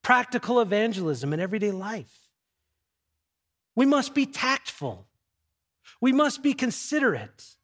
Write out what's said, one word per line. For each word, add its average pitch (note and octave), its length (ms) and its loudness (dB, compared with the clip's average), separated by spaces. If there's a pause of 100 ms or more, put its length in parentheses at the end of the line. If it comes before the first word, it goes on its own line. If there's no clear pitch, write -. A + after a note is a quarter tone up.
Practical B3 580 2
evangelism F#3 720 0
in D#3 80 -2
everyday G3 320 -2
life. F#3+ 580 -12 (1400)
We B3+ 120 4
must C#4 280 2
be C#4 100 2
tactful. G3 840 -4 (920)
We B3+ 120 4
must C#4 320 2
be C#4+ 100 2
considerate. A#3 1080 -4